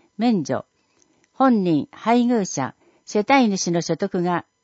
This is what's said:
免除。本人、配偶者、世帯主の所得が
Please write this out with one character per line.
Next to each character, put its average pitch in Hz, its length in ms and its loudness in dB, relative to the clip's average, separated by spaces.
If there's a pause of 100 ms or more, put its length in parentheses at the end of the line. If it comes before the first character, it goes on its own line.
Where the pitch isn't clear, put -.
(180)
免 214 260 0
除。 127 220 -6 (640)
本 254 300 2
人、 165 300 0
配 233 340 0
偶 240 180 0
者、 131 300 -6 (300)
世 - 160 -2
帯 254 280 2
主 190 220 -2
の 170 120 0
所 165 140 -2
得 190 260 -4
が 175 240 -2 (180)